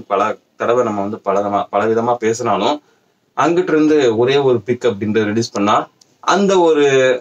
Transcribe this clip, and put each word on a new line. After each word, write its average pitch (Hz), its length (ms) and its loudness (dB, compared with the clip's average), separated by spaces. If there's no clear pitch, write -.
பல 101 300 -2
தடவை 120 280 0
நம்ம 104 160 -4
வந்து 104 180 -6
பல 98 220 -2
விதமா, 101 200 -2
பல 101 160 0
விதமா 113 280 0
பேசினாலும், 113 640 -2
அங்கிட்டு 170 380 0
இருந்து 151 420 2
ஒரே 127 200 2
ஒரு 131 240 2
பிக் 123 280 -4
அப்படின்றத 107 360 -2
ரிலீஸ் 110 320 -4
பண்ணா 107 320 0
அந்த 190 380 0
ஒரு 156 280 4